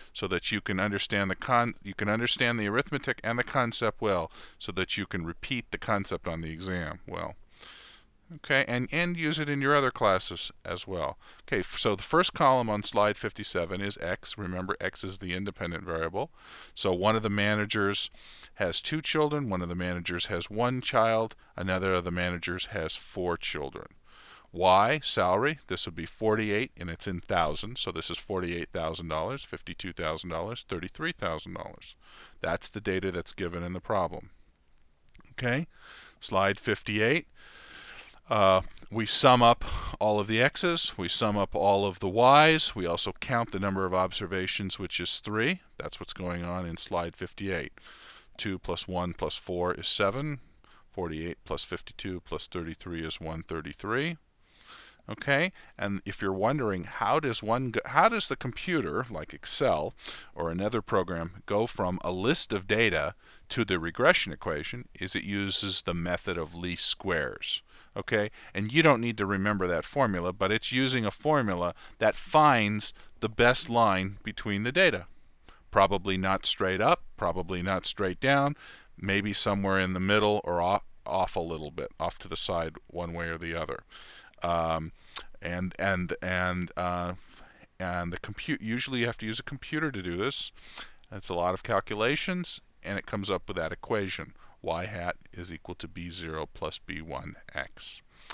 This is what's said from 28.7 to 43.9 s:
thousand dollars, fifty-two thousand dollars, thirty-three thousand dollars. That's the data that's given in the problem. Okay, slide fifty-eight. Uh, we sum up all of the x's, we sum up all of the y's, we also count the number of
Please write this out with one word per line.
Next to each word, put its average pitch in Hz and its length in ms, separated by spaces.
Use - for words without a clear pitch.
thousand 82 360
dollars, 85 360
fifty-two - 480
thousand 80 380
dollars, 92 360
thirty-three 101 460
thousand 92 400
dollars. - 440
That's 82 300
the 104 100
data 95 320
that's 87 220
given 87 280
in 90 120
the 90 60
problem. 85 500
Okay, 127 340
slide 98 400
fifty-eight. 110 680
Uh, 95 320
we 110 140
sum 127 380
up 117 220
all 104 180
of 101 100
the 110 120
x's, 160 560
we 90 120
sum 107 280
up 98 180
all 98 300
of 95 140
the 98 100
y's, 143 680
we 92 120
also 85 340
count 117 300
the 101 80
number 95 260
of 90 80